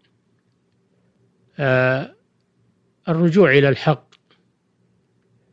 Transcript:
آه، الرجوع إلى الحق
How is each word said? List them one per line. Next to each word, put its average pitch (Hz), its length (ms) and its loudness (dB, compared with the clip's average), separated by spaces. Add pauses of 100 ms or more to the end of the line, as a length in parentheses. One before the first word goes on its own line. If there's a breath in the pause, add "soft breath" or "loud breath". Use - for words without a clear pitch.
(1600)
آه، 131 560 -4 (920)
الرجوع 170 440 2
إلى 139 180 4
الحق - 460 -4 (1400)